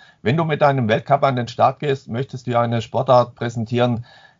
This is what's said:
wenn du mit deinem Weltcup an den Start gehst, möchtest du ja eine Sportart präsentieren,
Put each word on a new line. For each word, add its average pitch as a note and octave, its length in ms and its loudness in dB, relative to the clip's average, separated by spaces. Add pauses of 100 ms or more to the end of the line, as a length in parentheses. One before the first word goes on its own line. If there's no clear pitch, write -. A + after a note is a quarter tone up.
(220)
wenn B2+ 160 0
du E3+ 60 0
mit D3+ 180 -4
deinem C#3 260 2
Weltcup C3 360 0
an C3+ 120 0
den A#2+ 120 -4
Start B2 320 0
gehst, C#3 300 -4
möchtest B2+ 360 -8
du B2 60 -4
ja A#2+ 100 2
eine A#2 200 -2
Sportart A#2+ 520 2
präsentieren, A#2+ 720 -2 (340)